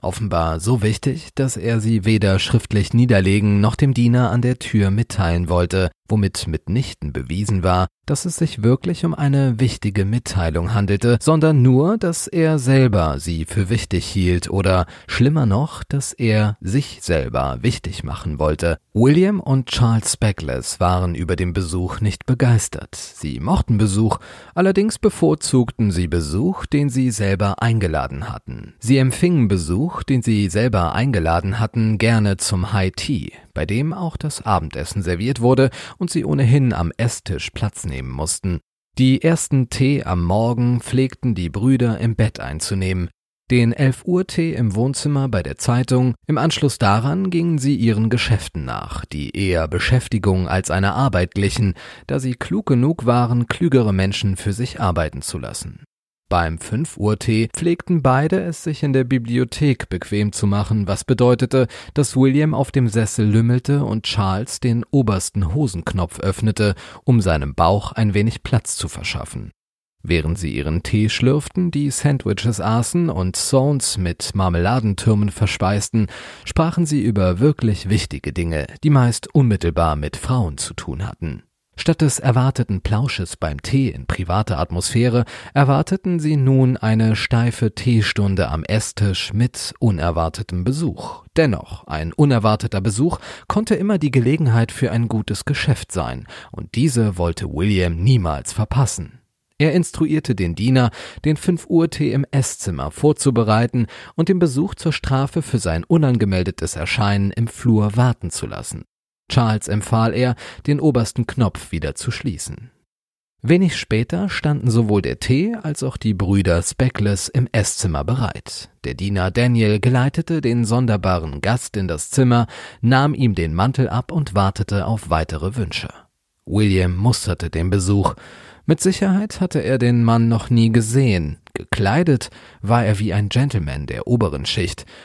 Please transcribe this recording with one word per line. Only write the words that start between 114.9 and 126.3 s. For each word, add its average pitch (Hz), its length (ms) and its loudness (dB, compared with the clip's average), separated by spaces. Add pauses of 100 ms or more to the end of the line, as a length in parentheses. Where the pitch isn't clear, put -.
der 64 200 -6
Tee 185 340 0
als 151 300 -6
auch 131 120 -6
die 110 160 -2
Brüder 95 500 2
Speckless 104 680 -2
im 123 240 0
Esszimmer 85 520 -2
bereit. - 640 -6 (160)
Der 123 100 -6
Diener 95 360 -2
Daniel 113 500 4
geleitete 131 600 0
den 120 240 0
sonderbaren 92 760 0
Gast 110 360 -2
in 95 120 -2
das 82 220 -6
Zimmer, 123 360 4 (340)
nahm 135 340 4
ihm 117 200 2
den 82 200 -2
Mantel 123 340 0
ab - 240 -4
und 143 220 -2
wartete 98 520 0
auf 107 220 -4
weitere 80 460 -2
Wünsche. 101 340 -6 (560)